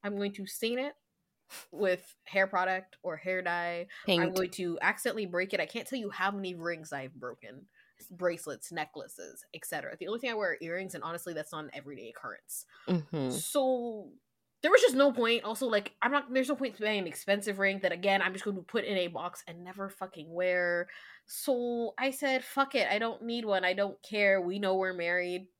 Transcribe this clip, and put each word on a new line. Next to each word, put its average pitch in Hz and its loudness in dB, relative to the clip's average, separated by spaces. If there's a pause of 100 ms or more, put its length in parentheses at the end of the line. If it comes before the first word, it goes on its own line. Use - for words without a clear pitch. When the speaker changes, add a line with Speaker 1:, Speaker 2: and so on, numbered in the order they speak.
Speaker 1:
I'm 202 -2
going 202 0
to 196 -8
stain 233 -2
it 285 -4 (800)
with 185 0 (100)
hair 190 2
product 185 0
or 170 -4
hair 185 -2
dye. 175 -2 (200)
I'm 180 4
Speaker 2:
Paint. 170 2
Speaker 1:
going 180 0
to 175 -4
accidentally 214 0
break 185 -4
it. 185 0
I 151 -2
can't 233 -8
tell 269 -6
you 208 -6
how 190 -2
many 196 -6
rings 165 -6
I've 135 -8
broken. 120 -12 (480)
Bracelets, 175 -4
necklaces, - -10 (100)
et 160 -14
cetera. - -6
The 156 -8
only 226 -4
thing 247 -4
I 233 -2
wear 208 0
are - -2
earrings, 175 -6
and 151 -8
honestly, 170 -6
that's 151 -6
not 156 -8
an 143 -12
everyday 139 -12
occurrence. - -12 (220)
Speaker 2:
Mm-hmm. 151 0
Speaker 1:
So, 240 0 (540)
there 311 6
was 415 12
just 339 8
no 277 8
point. 233 4
Also, 220 -2
like, 208 2 (100)
I'm 240 4
not, 277 0
there's 254 2
no 285 0
point 247 -4
to 214 -6
buying 214 2
an 190 -2
expensive 202 0
ring 196 2
that, 185 4
again, 190 4
I'm 185 2
just 185 -10
going 202 -2
to 180 -8
put 214 -2
in 202 0
a 180 2
box 175 -6
and 170 -14
never 190 -8
fucking 170 -12
wear. 180 2 (380)
So, 240 0
I 262 0
said, 262 0
"Fuck 277 0
it. 214 4
I 208 2
don't 226 -2
need 233 -4
one. 190 2
I 185 4
don't 196 0
care. 202 6
We 180 0
know 190 4
we're 185 2
married. 180 0 (140)